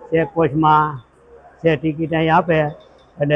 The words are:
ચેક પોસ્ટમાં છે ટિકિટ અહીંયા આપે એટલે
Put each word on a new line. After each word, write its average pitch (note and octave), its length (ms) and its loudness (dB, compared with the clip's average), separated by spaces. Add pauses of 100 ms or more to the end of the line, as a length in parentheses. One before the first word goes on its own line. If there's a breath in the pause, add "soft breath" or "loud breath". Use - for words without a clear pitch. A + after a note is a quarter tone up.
(120)
ચેક D#3+ 240 0
પોસ્ટમાં D#3 500 2 (760)
છે E3 160 2
ટિકિટ D#3+ 360 -6
અહીંયા D#3+ 280 2
આપે E3+ 160 0 (640)
એટલે D3 140 2